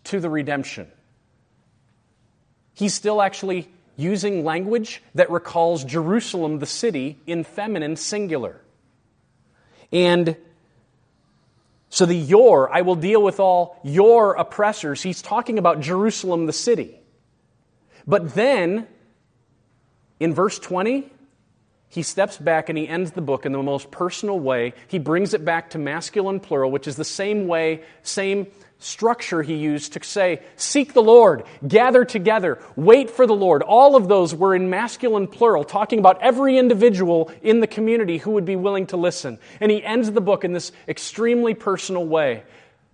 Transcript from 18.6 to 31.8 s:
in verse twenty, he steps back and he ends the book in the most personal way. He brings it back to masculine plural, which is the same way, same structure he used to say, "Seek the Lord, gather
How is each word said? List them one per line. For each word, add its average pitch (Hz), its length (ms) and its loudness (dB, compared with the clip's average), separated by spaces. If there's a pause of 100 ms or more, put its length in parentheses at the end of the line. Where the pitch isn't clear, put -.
in 160 160 -2
verse 190 240 -2
twenty, 226 540 -4 (800)
he 170 120 -8
steps - 360 -4
back 160 320 -2
and 160 60 -4
he 156 120 -6
ends 170 240 -6
the 180 80 -10
book 139 260 -4
in 135 60 -4
the 135 100 -4
most 139 300 -6
personal 185 480 -6
way. 123 320 -2 (160)
He 190 100 -6
brings 175 360 -2
it 156 100 -4
back 165 260 -4
to 165 80 -12
masculine 180 640 -4
plural, 135 320 -2
which 139 160 -6
is 131 80 -10
the 151 80 -8
same 202 420 -4
way, 160 360 -2 (200)
same 196 440 -4 (320)
structure 220 640 -4
he 151 120 -6
used 147 380 -6
to 170 100 -12
say, 185 400 -2 (140)
"Seek - 360 -2
the 240 100 4
Lord, 214 420 8 (200)
gather 240 400 4